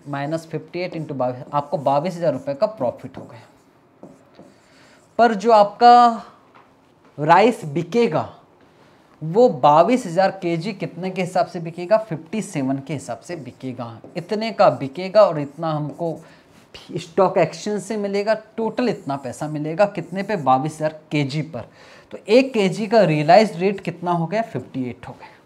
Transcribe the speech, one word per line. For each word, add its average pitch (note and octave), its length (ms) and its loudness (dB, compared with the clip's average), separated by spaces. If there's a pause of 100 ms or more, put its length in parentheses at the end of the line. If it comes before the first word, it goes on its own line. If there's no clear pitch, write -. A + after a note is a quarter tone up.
माइनस D3 400 -6
फिफ्टी D#3 320 -10
एट F3 160 -8
इंटू D#3 180 -8
बाईस, B2+ 220 -4 (180)
आपको C#3+ 240 -4
बाईस D3 380 -2
हज़ार E3 180 -2
रुपये C3+ 220 -8
का - 120 0
प्रॉफिट - 500 -8
हो - 60 -16
गया। A#2 180 -20 (1800)
पर A3+ 160 4
जो G#3 180 0
आपका A#3 720 6 (960)
राइस E3+ 460 4
बिकेगा D#3+ 680 -2 (880)
वो G3+ 260 2
बाईस D#3 560 4
हज़ार F#3+ 260 2
केजी F3 420 -4
कितने F3 360 -8
के F#3 120 -6
हिसाब F3 240 -2
से F3+ 140 -12
बिकेगा? F3 380 -2
फिफ्टी G#3+ 440 -6
सेवन C3+ 380 -4
के D3 140 -10
हिसाब B2 260 -10
से - 160 -12
बिकेगा। A#2+ 640 -12 (180)
इतने G#3+ 340 -6
का G3 180 4
बिकेगा F3+ 560 2
और D#3+ 140 -2
इतना D#3+ 320 -6
हमको D3+ 480 -6 (800)
स्टॉक F#3 400 0
एक्सचेंज G3 440 -2
से A3 160 -8
मिलेगा, G3+ 360 -2
टोटल A3 560 -4
इतना C#3+ 260 -6
पैसा C3+ 320 -10
मिलेगा। D3+ 380 0
कितने F#3+ 380 -8
पे? G#3 120 -4
बाईस C#3 400 0
हज़ार D#3 240 -6 (120)
केजी D3 300 -2
पर। A#2 280 -12 (420)
तो - 60 -16 (100)
एक C4 260 4
केजी G3+ 340 0
का A3 140 4
रियलाइज्ड E3 540 6
रेट G3 240 -2
कितना F3 320 -6
हो E3 160 -2
गया? G3+ 140 -2
फिफ्टी B2+ 480 -8
एट - 180 -14
हो - 60 -16
गया - 160 -20 (160)